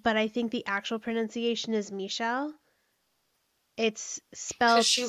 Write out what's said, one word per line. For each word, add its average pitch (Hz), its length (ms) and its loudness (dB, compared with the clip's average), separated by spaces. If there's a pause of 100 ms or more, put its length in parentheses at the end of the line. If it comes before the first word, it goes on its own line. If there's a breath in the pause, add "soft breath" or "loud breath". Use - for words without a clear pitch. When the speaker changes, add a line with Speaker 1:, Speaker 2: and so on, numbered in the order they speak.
Speaker 1:
but 226 140 2
I 220 100 2
think 233 240 -2
the 240 160 -4
actual 202 320 -4
pronunciation 226 760 -2
is 202 180 -2
Michelle. 233 640 -4 (1200)
It's - 460 -4 (120)
spelled, - 440 4
Speaker 2:
'Cause 226 100 6
she, 247 220 2